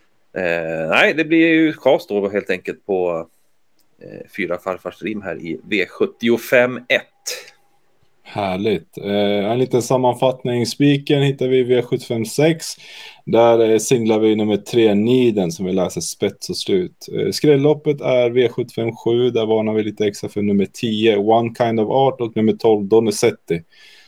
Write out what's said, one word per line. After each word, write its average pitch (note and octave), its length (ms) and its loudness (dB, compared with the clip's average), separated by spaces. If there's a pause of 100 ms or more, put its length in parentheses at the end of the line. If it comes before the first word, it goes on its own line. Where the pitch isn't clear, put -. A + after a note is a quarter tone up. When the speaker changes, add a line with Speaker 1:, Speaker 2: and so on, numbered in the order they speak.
(420)
Speaker 1:
eh, E2 460 -4
nej, D3 260 2
det D#3+ 100 -2
blir E3 220 2
ju D#3+ 260 2
chas D#3 340 0
då G2+ 220 -2
helt G2 220 -4
enkelt F2+ 360 -8
på, F2 420 -2 (760)
eh, - 340 -20
fyra F2+ 220 -6
Farfars F2+ 400 -10
Dream G2+ 240 -8
här E2+ 140 -8
i E2 320 -10
V F#2 180 -2
sjuttiofem A#2+ 920 0
ett. B2 280 -2 (1200)
Speaker 2:
Härligt. G2 720 -4
Eh, G2+ 520 0
en A#2+ 80 0
liten B2+ 240 0
sammanfattning. B2+ 840 0
Spiken C#3+ 560 0
hittar C#3 260 0
vi C3 100 2
i B2+ 40 2
V B2 200 2
sjuttiofem A#2+ 420 -4
sex. D#3+ 420 0 (580)
Där, A#2 460 4
eh, A2 80 4
singlar A2 400 2
vi A2 180 4
nummer G#2+ 200 0
tre, A2 380 2
Niden, G#2+ 580 2
som F#2 140 -8
vi F#2 60 -2
läser F#2 280 -2
spets - 500 -6
och F2+ 60 -6
slut. - 560 -4
Eh, G#2 180 -4
skrälloppet D3 680 2
är B2 300 0
V B2 180 2
sjuttiofem A2+ 480 -6
sju. A#2+ 340 0
Där A#2 160 -2
varnar A2 260 0
vi A2 100 0
lite G#2+ 240 -4
extra G2+ 220 -6
för G#2 140 -6
nummer G2+ 300 0
tio, A2 440 0
One A2+ 420 2
Kind A2+ 220 0
of G#2 100 0
Art, C3 300 0
och A2+ 160 -6
nummer A2 160 2
tolv, G#2+ 320 2
Donizetti. G#2+ 800 0 (460)